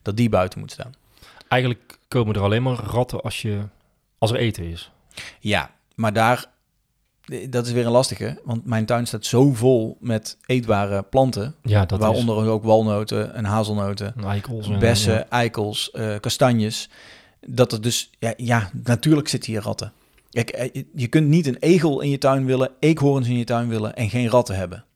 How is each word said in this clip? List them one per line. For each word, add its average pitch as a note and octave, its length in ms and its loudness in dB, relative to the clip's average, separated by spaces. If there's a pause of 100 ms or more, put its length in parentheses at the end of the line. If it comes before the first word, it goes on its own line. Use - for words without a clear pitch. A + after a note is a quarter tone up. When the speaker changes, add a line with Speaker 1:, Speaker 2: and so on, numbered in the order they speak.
Speaker 1:
dat G2+ 140 -4
die A#2+ 120 4
buiten F#2 320 0
moet G#2 120 -14
staan. - 200 -14 (560)
Speaker 2:
Eigenlijk B2+ 500 -2 (100)
komen A2 260 0
er G2+ 80 0
alleen G#2+ 200 2
maar B2+ 120 0
ratten A2 480 -4
als - 200 -8
je, G#2 200 -4 (560)
als A2 120 0
er A#2+ 60 -2
eten A2 280 -2
is. E2 260 -12 (500)
Speaker 1:
Ja, G2 300 -2 (240)
maar A2 180 -2
daar, A2+ 340 2 (1000)
dat B2 180 -2
is A#2+ 60 -4
weer A#2+ 140 0
een A#2 60 0
lastige, B2 520 0
want A#2 220 -6
mijn A2 200 -2
tuin A#2+ 200 -2
staat A2 180 -8
zo C3+ 280 4
vol A#2 480 2
met A2 460 -4
eetbare G2+ 560 0
planten, C3 600 0
Speaker 2:
Ja, G2+ 220 4
dat - 140 -2
is G#2+ 80 2
Speaker 1:
waaronder A2+ 300 2 (120)
ook A2 160 0
walnoten A2 720 2
en A2 100 -6
hazelnoten, G2+ 720 -2
Speaker 2:
En G#2+ 80 -8
eikels G#2 440 -6
en, G2+ 100 0
Speaker 1:
bessen, G#2+ 360 2
Speaker 2:
ja. A2 140 -2
Speaker 1:
eikels, A2+ 640 -2
eh, G#2+ 300 -6
kastanjes, A#2 720 0 (560)
dat B2 260 0
er A2 80 -4
dus, A#2 380 -4
ja, A2+ 180 -4
ja, A#2 360 0
natuurlijk B2 560 2
zitten - 240 -4
hier A2 100 -4
ratten. G#2 300 -8 (380)
Kijk, A#2 200 -2
eh, B2+ 220 -6
je, C3+ 220 -10
je B2+ 120 -4
kunt D#3 220 4
niet D#3 180 4
een B2 100 -2
egel D#3 440 4
in C#3+ 100 -2
je C#3 80 -2
tuin C3+ 260 2
willen, C3 260 0 (100)
eekhoorns C#3 480 2
in B2 100 0
je A#2 60 -2
tuin A#2+ 240 -2
willen A2 280 -4
en A#2 140 -2
geen B2 180 0
ratten A#2 280 2
hebben. F#2 280 -8 (120)